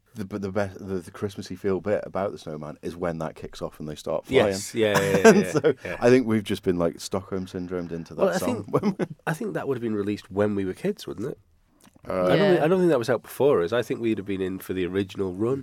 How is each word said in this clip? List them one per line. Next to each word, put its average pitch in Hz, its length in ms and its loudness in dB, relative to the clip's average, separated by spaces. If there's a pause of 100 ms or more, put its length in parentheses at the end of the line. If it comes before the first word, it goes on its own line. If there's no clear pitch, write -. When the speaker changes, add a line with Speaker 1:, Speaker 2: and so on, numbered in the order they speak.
(140)
Speaker 1:
the, 107 100 -8
but 101 180 -8
the 98 80 -4
best, 98 280 -2
the, 95 200 -8
the 82 120 -12
Christmassy 101 460 -10
feel 95 240 0
bit 101 260 -2
about 95 260 -4
the 78 60 -10
snowman 76 440 -10
is 85 140 -8
when 85 220 -4
that 80 160 -6
kicks - 260 -14
off - 180 -10
and 76 100 -10
they 76 80 -8
start - 300 -4
flying. 127 200 4
Speaker 2:
Yes, 98 280 -4
yeah, 107 240 4
yeah, 98 200 2
yeah, 226 100 8
Speaker 1:
<laughs> - 0 -
And 214 140 10
Speaker 2:
yeah, 90 100 -4
Speaker 1:
so - 220 2 (100)
Speaker 2:
yeah. 90 160 -8
Speaker 1:
I 120 80 6
think 127 180 8
we've 110 160 2
just 98 200 -4
been, 90 160 2
like, 85 220 0
Stockholm 95 460 -6
syndromed 90 460 -8
into 82 220 -10
that 78 100 -4
Speaker 2:
Well, 175 100 4
I 190 40 0
Speaker 1:
song. - 260 -4
Speaker 2:
think, - 440 0 (180)
I - 80 0
think 196 200 -6
that 123 140 -6
would 131 80 0
have 113 60 -8
been 110 120 -2
released 101 360 -4
when 104 240 0
we 98 100 -2
were 92 100 -2
kids, - 320 -6
wouldn't - 220 -6
it? - 100 -10 (720)
Speaker 1:
Uh, - 40 -4
Speaker 2:
I 92 160 2
don't - 100 6
Speaker 3:
Yeah. 202 140 4
Speaker 2:
think, - 100 4
I 156 60 4
don't 190 100 2
think 180 120 4
that 139 80 6
was 117 120 0
out 113 120 2
before 127 400 2
us. 87 100 -2
I 120 100 2
think 117 180 -4
we'd 113 180 0
have 95 80 -8
been 98 140 -2
in 95 180 -2
for - 140 -8
the 92 140 -2
original 95 480 -2
run. 113 280 0